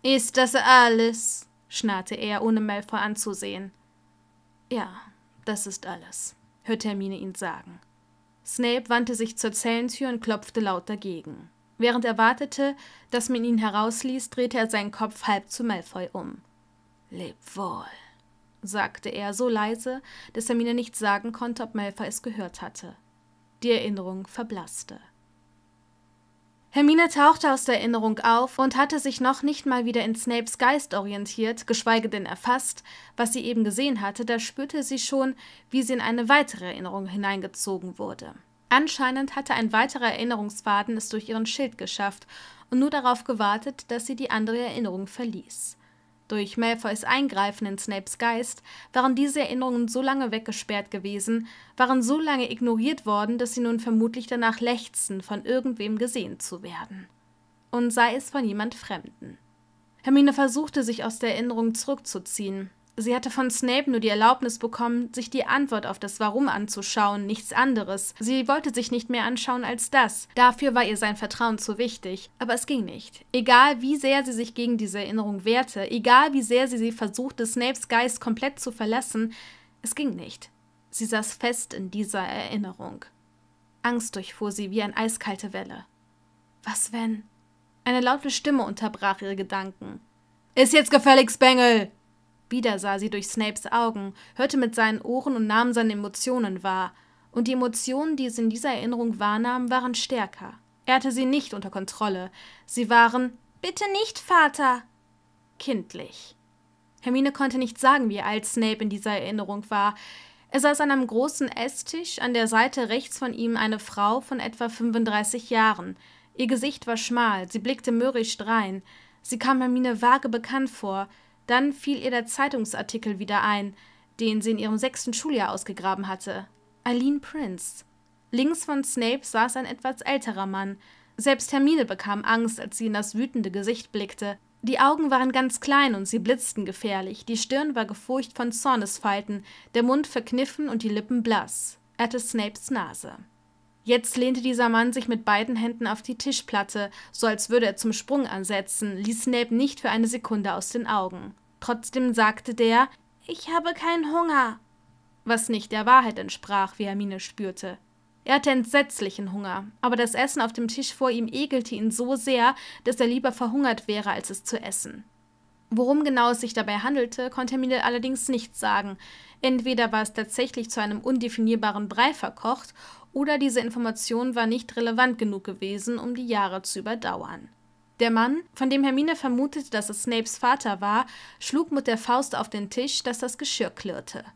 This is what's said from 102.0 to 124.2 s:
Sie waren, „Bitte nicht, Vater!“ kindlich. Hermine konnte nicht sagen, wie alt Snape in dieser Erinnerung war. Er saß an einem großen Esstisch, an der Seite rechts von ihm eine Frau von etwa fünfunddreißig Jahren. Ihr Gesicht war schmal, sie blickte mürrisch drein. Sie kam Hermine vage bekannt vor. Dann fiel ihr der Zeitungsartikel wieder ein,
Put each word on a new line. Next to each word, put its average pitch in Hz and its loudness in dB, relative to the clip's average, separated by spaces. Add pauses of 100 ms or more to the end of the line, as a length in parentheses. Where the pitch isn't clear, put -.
Sie 233 -2
waren, 240 6 (220)
„Bitte 381 -4
nicht, 427 -2
Vater!“ 285 4 (720)
kindlich. - -8 (680)
Hermine 269 2
konnte 269 -2
nicht 240 -4
sagen, 262 6
wie 202 -4
alt 214 -2
Snape 220 0
in 214 -2
dieser 208 -4
Erinnerung 202 -6
war. 208 2 (560)
Er 269 2
saß 294 4
an 294 4
einem 262 4
großen 262 0
Esstisch, - -6
an 247 -2
der 226 2
Seite 233 4
rechts 233 -4
von 247 -4
ihm 233 -2
eine 214 0
Frau 214 0
von 262 -6
etwa 233 -4
fünfunddreißig 226 0
Jahren. 208 2 (380)
Ihr 254 0
Gesicht 262 -2
war 233 -2
schmal, 226 0
sie 226 -6
blickte 247 -2
mürrisch 233 0
drein. 202 -2 (400)
Sie 247 -4
kam 254 2
Hermine 254 2
vage 254 6
bekannt 240 -2
vor. 196 -6 (380)
Dann 269 4
fiel 277 -4
ihr 254 -2
der 240 0
Zeitungsartikel 226 -2
wieder 202 0
ein, 202 0 (460)